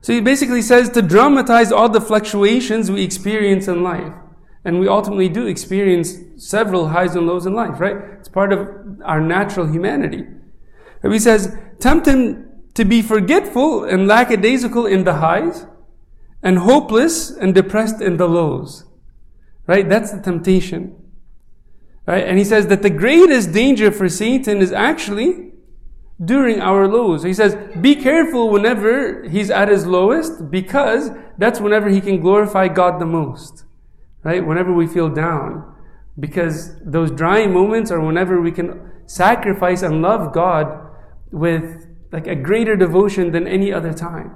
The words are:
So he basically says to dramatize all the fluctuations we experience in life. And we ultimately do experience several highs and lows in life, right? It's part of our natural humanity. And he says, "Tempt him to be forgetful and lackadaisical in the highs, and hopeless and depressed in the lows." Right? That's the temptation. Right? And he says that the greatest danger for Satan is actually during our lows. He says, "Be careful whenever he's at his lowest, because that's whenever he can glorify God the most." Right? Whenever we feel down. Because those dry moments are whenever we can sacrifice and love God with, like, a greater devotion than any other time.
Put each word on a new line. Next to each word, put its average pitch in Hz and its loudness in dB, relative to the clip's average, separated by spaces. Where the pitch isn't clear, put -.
So 233 -2
he 240 0
basically 247 0
says 240 4
to 240 2
dramatize 233 4
all 220 4
the 214 2
fluctuations 214 0
we 196 -2
experience 196 -2
in 175 -2
life. 160 -6
And 180 -2
we 190 0
ultimately 196 0
do 220 -4
experience 185 -2
several 185 -2
highs 170 0
and 170 0
lows 175 -2
in 190 -4
life, 175 -6
right? 196 -2
It's - -20
part 196 0
of 190 -2
our 156 -2
natural 185 -2
humanity. 180 -4
And 196 0
he 220 0
says, 214 2
"Tempt 320 4
him 262 2
to 226 0
be 226 2
forgetful 226 0
and 190 0
lackadaisical 233 2
in 190 2
the 175 0
highs, 165 -2
and 185 2
hopeless 247 2
and 190 -2
depressed 208 0
in 175 -2
the 175 0
lows." 165 -2
Right? 190 2
That's 220 0
the 196 -12
temptation. 185 -2
Right? 175 0
And 185 2
he 202 4
says 208 2
that 196 2
the 202 4
greatest 254 4
danger 214 2
for 196 -2
Satan 214 -2
is 185 2
actually 233 -4
during 233 2
our 196 2
lows. 196 0
He 185 -2
says, 202 2
"Be 277 6
careful 269 2
whenever 220 0
he's 196 -2
at 202 2
his 185 2
lowest, 180 0
because 240 -2
that's 226 0
whenever 208 2
he 196 4
can 190 -2
glorify 196 2
God 175 0
the 170 -4
most." 160 -6
Right? 170 -2
Whenever 180 -2
we 170 2
feel 165 -2
down. 156 -4
Because 156 -6
those 156 -2
dry 185 2
moments 202 0
are 170 -2
whenever 175 0
we 165 -2
can - -8
sacrifice 190 0
and 160 0
love 180 0
God 165 -2
with, 165 -4
like, 165 -10
a 185 -6
greater 208 0
devotion 185 0
than 170 -2
any 196 -2
other 165 -6
time. 165 -12